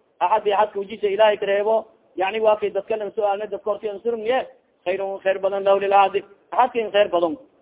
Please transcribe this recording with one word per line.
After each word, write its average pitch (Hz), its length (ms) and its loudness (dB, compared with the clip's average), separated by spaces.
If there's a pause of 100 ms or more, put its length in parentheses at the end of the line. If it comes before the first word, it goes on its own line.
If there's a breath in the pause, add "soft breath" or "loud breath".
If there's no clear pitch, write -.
(200)
ahad 202 280 0
ahadka 208 320 0
wajisha 202 280 -4
Ilaahay 208 300 4
ka 208 80 -6
reebo, 208 400 0 (300)
yani, 190 240 -2
waa 214 160 4
kay 208 140 -4
dadka 196 260 -4
lan 208 200 -6
su'aalne, 208 300 -2
dadka 202 240 -6
horti 208 180 -6
an 196 140 -10
surmiye, 233 440 -2 (380)
khayrun, 196 380 -4
khayr 190 160 0
badan, 196 260 -2
lahu 196 160 4
lil 196 120 -2
ahadi, 196 320 4 (280)
ahadka 240 280 0
in 208 100 -4
khayr 202 180 2
badan. 170 300 0 (240)